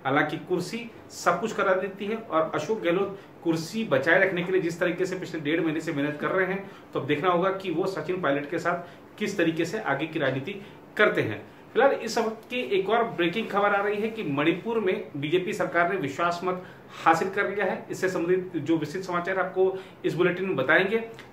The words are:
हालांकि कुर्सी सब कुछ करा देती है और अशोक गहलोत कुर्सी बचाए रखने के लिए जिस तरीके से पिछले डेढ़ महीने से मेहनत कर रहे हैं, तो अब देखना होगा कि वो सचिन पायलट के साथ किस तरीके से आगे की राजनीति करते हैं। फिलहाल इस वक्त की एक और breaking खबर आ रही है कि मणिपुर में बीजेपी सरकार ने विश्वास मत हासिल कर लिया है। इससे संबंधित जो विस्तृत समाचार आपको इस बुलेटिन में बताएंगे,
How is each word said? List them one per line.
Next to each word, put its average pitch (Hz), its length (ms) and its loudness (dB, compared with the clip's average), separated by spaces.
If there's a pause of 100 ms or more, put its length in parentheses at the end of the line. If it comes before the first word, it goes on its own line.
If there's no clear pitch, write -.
हालांकि 143 320 2
कुर्सी 180 540 -4 (200)
सब - 300 0
कुछ 220 120 -2
करा 190 200 2
देती 190 340 -2
है 220 100 -4
और 160 380 0
अशोक 170 280 -2
गहलोत 180 380 0 (240)
कुर्सी 165 400 -2
बचाए 180 400 4
रखने 175 180 0
के 185 100 -4
लिए 180 80 4
जिस 165 200 -2
तरीके 175 260 0
से 185 100 -4
पिछले 170 240 -8
डेढ़ 156 200 0
महीने 160 200 0
से 170 120 -4
मेहनत 147 280 -2
कर - 60 -2
रहे 185 200 2
हैं, 196 240 -6 (240)
तो 165 60 0
अब 131 60 -8
देखना 147 240 2
होगा 180 200 4
कि 190 200 -4
वो 175 160 0
सचिन 180 340 -4
पायलट 143 300 0
के 170 80 0
साथ - 500 -4 (100)
किस 196 200 -2
तरीके 165 260 4
से 214 140 -4
आगे 147 280 0
की 160 120 -4
राजनीति 135 440 -2 (340)
करते 208 240 4
हैं। 110 220 -2 (300)
फिलहाल 262 200 6
इस - 260 -2
वक्त 220 320 -4
की 247 100 -4
एक 185 300 0
और 233 140 4
breaking 175 440 -2
खबर 202 200 2
आ 202 140 2
रही 208 140 0
है 220 120 -2
कि 220 140 -6
मणिपुर 170 580 0
में 202 240 0 (120)
बीजेपी 175 360 0
सरकार 175 400 0
ने 190 40 -2
विश्वास 170 480 -2
मत 180 200 -2 (400)
हासिल 175 240 4
कर 202 220 -2
लिया 202 140 -2
है। - 260 -2
इससे 190 180 -2
संबंधित 180 480 0
जो 156 200 2
विस्तृत 156 280 -4
समाचार 185 340 -2
आपको 185 400 2 (260)
इस 147 100 0
बुलेटिन 175 300 2
में 180 120 -2
बताएंगे, 185 480 2 (280)